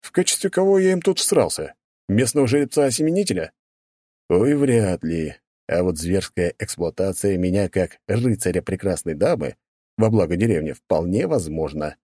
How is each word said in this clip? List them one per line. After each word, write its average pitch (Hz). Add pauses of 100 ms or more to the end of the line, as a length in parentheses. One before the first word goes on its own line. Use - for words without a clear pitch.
В -
качестве -
кого 196
я 185
им 185
тут 185
всрался? 101 (340)
Местного 123
жеребца-осеменителя? 143 (760)
Ой, 110
вряд 117
ли. 80 (320)
А 87
вот 90
зверская 87
эксплуатация 95
меня 90
как -
рыцаря 98
прекрасной 90
дамы 90 (420)
во 110
благо 90
деревни 87
вполне 90
возможна. 78